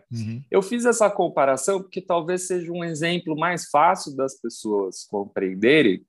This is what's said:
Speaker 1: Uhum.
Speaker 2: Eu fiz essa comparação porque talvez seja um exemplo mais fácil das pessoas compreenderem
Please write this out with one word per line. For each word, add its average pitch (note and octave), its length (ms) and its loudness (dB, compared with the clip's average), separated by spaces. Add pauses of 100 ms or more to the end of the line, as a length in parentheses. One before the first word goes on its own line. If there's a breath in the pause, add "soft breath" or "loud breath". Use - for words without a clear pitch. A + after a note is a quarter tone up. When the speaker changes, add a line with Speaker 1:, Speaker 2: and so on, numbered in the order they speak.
Speaker 1:
Uhum. A2+ 400 -6
Speaker 2:
Eu F#3+ 120 4
fiz A#3+ 240 -4
essa A#3 240 4
comparação E3+ 720 0
porque F#3+ 180 -10
talvez F3+ 480 -2
seja F3 240 -4
um F3 140 -6
exemplo E3 500 -2
mais E3 340 -2
fácil E3 460 2
das C3+ 240 -2
pessoas G#2 640 -4
compreenderem G2+ 1040 2